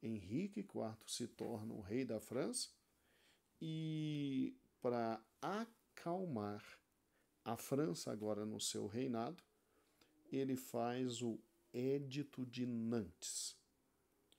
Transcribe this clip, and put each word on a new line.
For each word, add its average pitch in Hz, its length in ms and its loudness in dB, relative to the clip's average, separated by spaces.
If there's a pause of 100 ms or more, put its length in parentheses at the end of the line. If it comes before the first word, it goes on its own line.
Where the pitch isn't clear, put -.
Henrique 113 640 0
quarto 113 480 -4
se 120 160 -2
torna 113 460 -4
o 113 80 -6
rei 117 240 0
da 110 160 -2
França 180 480 -2 (920)
e, 151 920 0 (260)
pra 117 400 2 (200)
acalmar 170 1200 -2 (800)
a 113 140 2
França 151 540 2
agora 107 340 0
no 107 160 -4
seu 107 260 0
reinado, 120 560 0 (880)
ele 135 240 4
faz 120 680 2
o 117 160 2 (360)
Édito 135 720 0
de 123 200 -2
Nantes. 113 920 0 (840)